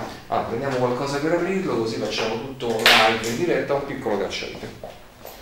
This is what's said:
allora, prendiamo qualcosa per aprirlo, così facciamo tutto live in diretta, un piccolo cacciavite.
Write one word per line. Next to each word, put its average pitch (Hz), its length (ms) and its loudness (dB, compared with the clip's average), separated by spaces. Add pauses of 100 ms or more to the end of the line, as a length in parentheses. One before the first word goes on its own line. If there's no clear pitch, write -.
(280)
allora, 110 180 0
prendiamo 135 300 -2
qualcosa 127 420 0
per 156 140 0
aprirlo, 175 460 2
così 113 180 0
facciamo 113 400 0
tutto 127 320 -4
live 113 580 4
in 117 100 -2
diretta, 143 380 2
un 139 100 0
piccolo 110 320 -2
cacciavite. - 520 -4 (720)